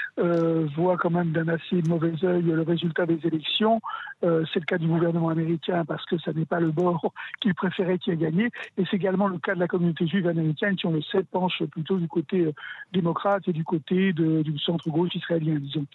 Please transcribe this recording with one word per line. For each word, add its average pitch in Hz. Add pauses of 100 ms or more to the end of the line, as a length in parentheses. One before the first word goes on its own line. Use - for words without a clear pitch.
(180)
euh, 165
voient 175
quand 170
même 175
d'un 165
assez 165
mauvais 165 (140)
œil 180
le 165
résultat 170
des 165
élections. 208 (460)
Euh, 165
c'est 208
le 156
cas 185
du 165
gouvernement 165
américain, 165
parce 156
que 180
ça 160
n'est 156
pas 170
le 165
bord 175 (260)
qu'il 190
préférait 185
qui 190
a 165
gagné. 165 (280)
Et 196
c'est 214
également 190
le 180
cas 196
de 175
la 175
communauté 170
juive 170
américaine, 165
qui, 185
on 165
le 156
sait, 190
penche 180
plutôt 180
du 170
côté, 180
euh, 156 (380)
démocrate 180
et 185
du 160
côté 185
de, 160
du 151
centre-gauche 170
israélien, 160
disons. 143